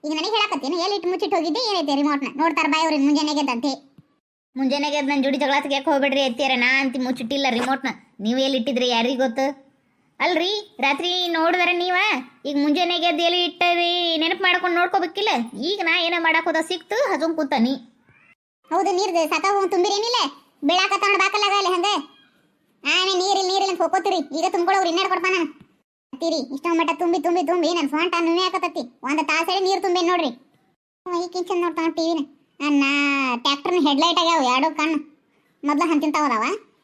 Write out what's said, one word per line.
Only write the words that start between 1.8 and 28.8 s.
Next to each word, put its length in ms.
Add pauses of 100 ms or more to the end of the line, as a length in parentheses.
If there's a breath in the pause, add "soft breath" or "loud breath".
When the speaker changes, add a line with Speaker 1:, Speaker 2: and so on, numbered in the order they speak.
Speaker 1:
ರಿಮೋಟ್ನ? 340 (120)
ನೋಡ್ತಾರ 320
ಬಾ 100
ಅವ್ರು 140 (100)
ಮುಂಜಾನೆ 340
ಎದ್ದಂತೆ. 300 (840)
Speaker 2:
ಮುಂಜಾನೆ 320
ಎದ್ದ್ 220
ನನ್ 140
ಜೋಡಿ 140
ಜಗಳ 260
ತೆಗಿಯಕ್ 260
ಹೋಗ್ಬೇಡ್ರಿ 400
ಅತ್ತಿಯರ, 340
ನಾ 60 (120)
ಅಂತಿ 180
ಮುಚ್ಚಿಟ್ಟಿಲ್ಲ 480 (100)
ರಿಮೋಟ್ನ. 320 (300)
ನೀವ್ 200
ಎಲ್ಲಿ 180
ಇಟ್ಟಿದ್ರಿ 320
ಯಾರಿಗ್ 360
ಗೊತ್ತು? 200 (760)
ಅಲ್ರಿ, 320 (340)
ರಾತ್ರಿ 260 (160)
ನೋಡಿದ್ರ 420 (140)
ನೀವ, 120 (500)
ಈಗ 180
ಮುಂಜಾನೆ 320 (140)
ಎದ್ದ್ 120
ಎಲ್ಲಿ 240
ಇಟ್ಟರಿ 460 (300)
ನೆನಪು 220
ಮಾಡ್ಕೊಂಡ್ 360
ನೋಡ್ಕೋಬೇಕಿಲ್ಲ? 520 (380)
ಈಗ 140
ನಾ 100 (140)
ಏನ 120
ಮಾಡಕ್ 300
ಹೋದ 200
ಸಿಕ್ತು, 280 (140)
ಹಸ್ಕೊಂಡ್ 280
ಕೂತಾನಿ. 340 (960)
Speaker 1:
ಹೌದು, 260
ನೀರ್ದು 320
ಸಾಕಾಗ್ 280
ಹೋಗ್ 140
ತುಂಬಿರೇನಿಲ್ಲ? 480 (440)
ಬೀಳಾಕತ್ತಾವ 480
ನೋಡ್ 120
ಬಾಕಲ್ಲಾಗ 340
ಅಲ್ಲಿ 180
ಹಂಗ. 140 (960)
ಆಮೇಲೆ 340
ನೀರಿಲ್ಲ, 340
ನೀರಿಲ್ಲ 200
ಅಂತ 100
ಹೋಗ್ಕೋತೀರಿ. 380 (180)
ಈಗ 140
ತುಂಬ್ಕೊಳ್ಳೋರು 380
ಇನ್ಯಾರು 200
ಕೊಡ್ತಾನ? 260 (840)
ತಿರಿ 320
ಇಷ್ಟೊಂದ್ 260
ಮಟ್ಟ 200
ತುಂಬಿ, 200
ತುಂಬಿ, 240
ತುಂಬಿ 300
ನನ್ 160
ಸೊಂಟ 300
ನುಣ್ಣೆ 220
ಆಕತತಿ. 420 (200)